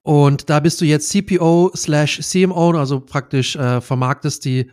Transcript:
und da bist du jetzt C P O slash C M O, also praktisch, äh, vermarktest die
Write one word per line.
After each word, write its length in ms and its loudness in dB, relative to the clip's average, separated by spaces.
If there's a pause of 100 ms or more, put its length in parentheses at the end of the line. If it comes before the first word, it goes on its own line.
und 460 2
da 80 2
bist 220 0
du 40 0
jetzt 260 0
C 120 0
P 160 -2
O 380 4
slash 460 -2
C 200 0
M 80 2
O, 220 2
also 260 -2
praktisch, 560 -4
äh, 260 -2
vermarktest 640 -4
die 280 -2